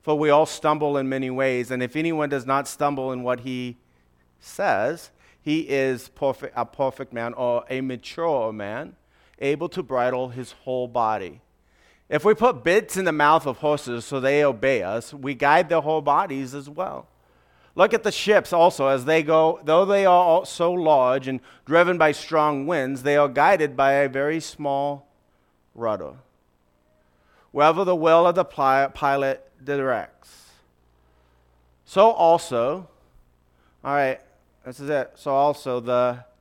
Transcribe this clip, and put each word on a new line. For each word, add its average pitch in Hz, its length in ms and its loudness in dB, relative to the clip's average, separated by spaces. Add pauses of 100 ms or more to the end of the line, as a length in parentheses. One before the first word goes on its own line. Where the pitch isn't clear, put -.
"For 151 160 -2
we 151 140 2
all 151 160 6
stumble 147 500 -2
in 135 120 -2
many 131 220 -4
ways, 127 420 -2
and 127 100 -4
if 123 140 -6
anyone 156 320 -2
does 135 180 -6
not 135 220 -2
stumble 139 420 -4
in 127 140 -8
what 123 160 -4
he 123 380 -10 (600)
says, 151 720 -4 (320)
he 156 260 -2
is 135 420 -2
perfe-, - 440 -6
a 120 120 -4
perfect 131 460 -6
man 117 220 -8
or 120 340 -2
a 131 120 -6
mature 131 720 -4
man, 110 420 -10 (460)
able 147 300 -2
to 185 120 -10
bridle 127 460 -2
his 123 240 -14
whole 127 340 -6
body." 110 540 -4 (680)
If - 160 -2
we 214 120 4
put 208 280 0
bits 190 360 0
in 190 80 -2
the 165 60 0
mouth 151 340 4
of 131 120 -6
horses 139 460 -4
so 139 160 -6
they 139 240 2
obey 131 380 0
us, 107 320 -6
we 139 200 -8
guide 151 360 2
their 165 100 2
whole 151 220 -2
bodies 139 520 -2
as 143 140 -14
well. 165 400 -10 (680)
Look 196 200 4
at 220 80 -2
the 208 100 -2
ships - 400 2
also, 165 360 4
as 131 180 0
they 160 160 2
go, 160 420 2
though 165 220 4
they 196 180 2
are 180 200 6
all 175 200 2
so 175 260 -2
large 139 560 2
and 131 140 -6 (240)
driven 175 320 4
by 156 160 4
strong 151 540 0
winds, 135 360 -4
they 143 140 2
are 147 100 4
guided 147 480 2
by 139 180 2
a 139 160 2
very 139 300 -2
small 143 680 -6 (680)
rudder, 104 380 -6 (1400)
wherever 156 320 2
the 180 120 0
will 165 300 6
of 175 80 2
the 180 100 0
pli-, 135 480 0
pilot 139 580 -2 (140)
directs. 131 840 -6 (1400)
So 208 240 4
also, 165 760 0 (960)
all 139 120 -4
right, 135 260 0 (440)
this 123 140 -16
is 143 120 -8
it. 147 240 -4
So 139 200 -6
also 139 460 0
the 123 420 -2 (180)